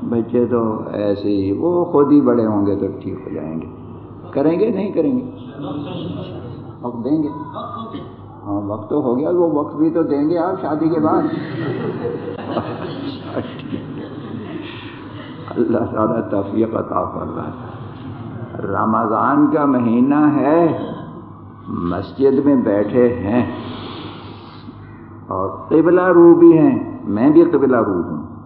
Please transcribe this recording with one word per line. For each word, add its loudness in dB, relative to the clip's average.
بچے 0
تو 0
ایسے -2
ہی، 0
وہ 0
خود 4
ہی 8
بڑے 4
ہوں 0
گے 2
تو -2
ٹھیک -8
ہو -10
جائیں -8
گے۔ -10
کریں 2
گے، 2
نہیں -2
کریں 2
گے؟ -4
وقت -6
دیں 2
گے۔ -2
ہاں، -4
وقت -6
تو 0
ہو 0
گیا، -2
وہ 2
وقت -2
بھی 2
تو 0
دیں 0
گے 2
آپ -2
شادی 0
کے 0
بعد۔ 2
اللہ 2
تعالیٰ -2
توفیق -2
عطا -2
فرمائے۔ -10
رمضان 2
کا 2
مہینہ 4
ہے، 4
مسجد 0
میں 6
بیٹھے 4
ہیں 0
اور -4
قبلہ 4
رو 10
بھی 10
ہیں، 2
میں 2
بھی 8
قبلہ 4
رو 2
ہوں۔ -4